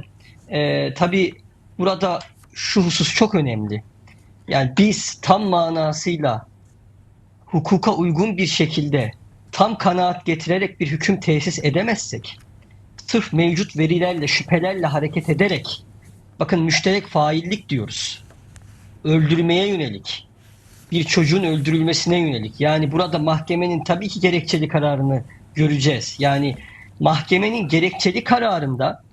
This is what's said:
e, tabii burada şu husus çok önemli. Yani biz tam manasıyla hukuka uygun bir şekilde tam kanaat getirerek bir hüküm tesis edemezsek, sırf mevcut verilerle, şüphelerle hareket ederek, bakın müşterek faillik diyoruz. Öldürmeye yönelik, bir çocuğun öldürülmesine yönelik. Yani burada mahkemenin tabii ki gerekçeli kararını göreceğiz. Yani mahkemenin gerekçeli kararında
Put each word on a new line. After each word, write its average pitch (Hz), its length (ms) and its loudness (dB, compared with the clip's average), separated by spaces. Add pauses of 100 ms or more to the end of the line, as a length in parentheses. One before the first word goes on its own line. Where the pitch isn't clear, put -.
(500)
e, 143 440 -2
tabii 175 400 0 (460)
burada 185 400 0 (340)
şu - 280 0
husus 170 320 0
çok 214 220 2
önemli. 107 480 -2 (640)
Yani 131 300 0
biz 202 440 2
tam 196 220 4
manasıyla 160 1040 -2 (1000)
hukuka 175 500 0
uygun 175 420 0
bir 180 100 0
şekilde 147 640 0 (400)
tam 214 260 2
kanaat 180 480 0
getirerek 175 540 -2
bir 151 80 -2
hüküm 160 320 0
tesis 151 440 0
edemezsek, 170 760 -2 (680)
sırf - 260 0
mevcut 170 440 0
verilerle, 165 500 0
şüphelerle 175 580 0
hareket 151 440 -2
ederek, 180 540 -2 (560)
bakın 165 220 0
müşterek 190 460 0
faillik 165 600 0
diyoruz. - 540 -6 (800)
Öldürmeye 165 640 2
yönelik, 143 600 -6 (640)
bir 165 120 2
çocuğun 170 400 2
öldürülmesine 160 760 0
yönelik. 120 420 -2
Yani 151 300 2
burada 170 280 0
mahkemenin 160 640 0
tabii 185 240 -2
ki 196 120 -8
gerekçeli 170 480 0
kararını 139 560 0 (320)
göreceğiz. 147 640 0
Yani 139 360 2 (440)
mahkemenin 180 680 2
gerekçeli 180 560 0
kararında 165 880 0